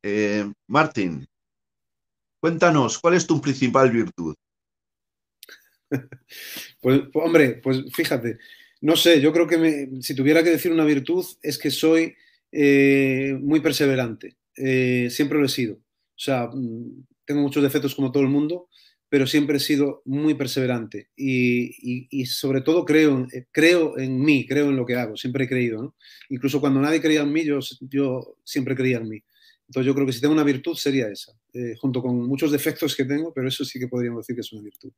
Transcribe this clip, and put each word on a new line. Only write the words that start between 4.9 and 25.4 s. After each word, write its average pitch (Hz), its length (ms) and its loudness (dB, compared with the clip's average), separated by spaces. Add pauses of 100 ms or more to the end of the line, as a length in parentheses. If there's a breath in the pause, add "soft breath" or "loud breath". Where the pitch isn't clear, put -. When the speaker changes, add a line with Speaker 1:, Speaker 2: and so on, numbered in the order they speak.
Speaker 2:
<laughs> - 300 -8 (640 loud breath)
Pues, 135 200 4 (120)
hombre, 156 480 2
pues 135 220 -2 (100)
fíjate, 120 460 -4 (420 soft breath)
no 156 140 2
sé, 165 260 6
yo 151 120 4
creo 170 120 2
que 165 120 0
me, 143 440 -2
si 139 140 -6
tuviera 151 280 4
que 170 60 4
decir 165 220 2
una 160 140 2
virtud 151 400 0 (160)
es 147 160 -6
que 151 120 -2
soy, 165 460 2 (360 soft breath)
eh, 139 880 4
muy 147 180 2
perseverante, 131 760 -2 (180)
eh, 127 560 0
siempre 147 260 0
lo 147 80 4
he 131 40 0
sido. 117 260 -4
O - 480 -20
sea, 123 240 -2
mm, 120 580 -10 (200)
tengo 147 160 -2
muchos 143 200 0
defectos 139 320 0
como 135 180 -2
todo 143 120 2
el 131 60 2
mundo, 151 400 -2 (420 soft breath)
pero 135 160 2
siempre 147 300 2
he - 20 0
sido 143 460 0
muy 147 300 0
perseverante 123 840 -4
y, 123 480 0 (160)
y, 123 280 -8
y 131 160 -4
sobre 135 360 -2
todo 160 240 2
creo 151 320 4
en, 127 160 -4
eh, 127 180 -14
creo 165 460 4
en 131 240 -2
mí, 143 260 2
creo 143 220 0
en 135 80 0
lo 123 80 -2
que 120 100 -2
hago, 110 220 -6
siempre 131 260 -4